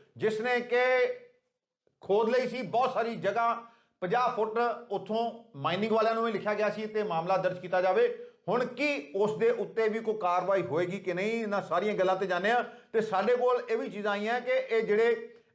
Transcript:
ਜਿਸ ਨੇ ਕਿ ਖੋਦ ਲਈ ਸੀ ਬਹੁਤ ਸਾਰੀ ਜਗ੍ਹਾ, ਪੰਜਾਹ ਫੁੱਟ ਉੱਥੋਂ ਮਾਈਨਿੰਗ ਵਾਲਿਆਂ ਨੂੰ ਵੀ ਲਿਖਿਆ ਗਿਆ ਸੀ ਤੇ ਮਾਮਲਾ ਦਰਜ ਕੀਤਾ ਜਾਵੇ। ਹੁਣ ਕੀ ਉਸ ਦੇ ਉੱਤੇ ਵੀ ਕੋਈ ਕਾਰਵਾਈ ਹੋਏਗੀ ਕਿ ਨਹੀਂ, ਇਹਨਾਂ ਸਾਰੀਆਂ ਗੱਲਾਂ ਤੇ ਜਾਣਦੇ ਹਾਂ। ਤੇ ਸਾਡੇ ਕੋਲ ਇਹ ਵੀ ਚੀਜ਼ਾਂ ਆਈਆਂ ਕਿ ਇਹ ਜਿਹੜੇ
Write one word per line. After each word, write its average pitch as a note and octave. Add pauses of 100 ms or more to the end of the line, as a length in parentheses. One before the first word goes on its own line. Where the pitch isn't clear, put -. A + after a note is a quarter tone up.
(180)
ਜਿਸ G#3+
ਨੇ B3
ਕਿ A#3+ (1200)
ਖੋਦ G#3+
ਲਈ B3+
ਸੀ B3
ਬਹੁਤ A#3
ਸਾਰੀ A3+
ਜਗ੍ਹਾ, A3 (380)
ਪੰਜਾਹ A#3
ਫੁੱਟ G#3+ (340)
ਉੱਥੋਂ G#3+ (120)
ਮਾਈਨਿੰਗ F3
ਵਾਲਿਆਂ A3+
ਨੂੰ A3+
ਵੀ A#3
ਲਿਖਿਆ G#3+
ਗਿਆ G#3
ਸੀ G#3+
ਤੇ G#3+
ਮਾਮਲਾ F3
ਦਰਜ F3+
ਕੀਤਾ F#3
ਜਾਵੇ। G#3+ (320)
ਹੁਣ A#3
ਕੀ C#4+
ਉਸ G#3
ਦੇ A3+
ਉੱਤੇ A3
ਵੀ G#3+
ਕੋਈ A3
ਕਾਰਵਾਈ F3+
ਹੋਏਗੀ F3
ਕਿ F#3
ਨਹੀਂ, F#3+
ਇਹਨਾਂ G#3
ਸਾਰੀਆਂ F#3+
ਗੱਲਾਂ F#3
ਤੇ F#3+
ਜਾਣਦੇ F3+
ਹਾਂ। A#3+ (300)
ਤੇ A3
ਸਾਡੇ G3
ਕੋਲ B3
ਇਹ A3+
ਵੀ C4
ਚੀਜ਼ਾਂ G3+
ਆਈਆਂ A3
ਕਿ B3
ਇਹ B3+
ਜਿਹੜੇ A3+ (260)